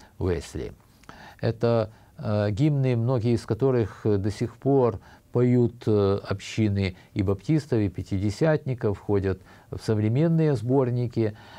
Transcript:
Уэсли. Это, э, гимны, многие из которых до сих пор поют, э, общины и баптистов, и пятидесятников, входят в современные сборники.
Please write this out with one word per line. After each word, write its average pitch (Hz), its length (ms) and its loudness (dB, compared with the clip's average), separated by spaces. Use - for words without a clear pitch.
Уэсли. 78 540 -4
Это, 117 500 0
э, 104 340 -2
гимны, 131 460 0
многие 117 380 0
из 110 120 -2
которых 123 580 0
до 104 260 2
сих 117 260 -6
пор 127 420 2
поют, 123 440 2
э, 101 400 4
общины 98 680 -2
и 107 80 -2
баптистов, 123 560 0
и 104 120 0
пятидесятников, 110 1080 -2
входят 95 420 0
в - 140 -10
современные 139 720 2
сборники. 120 800 0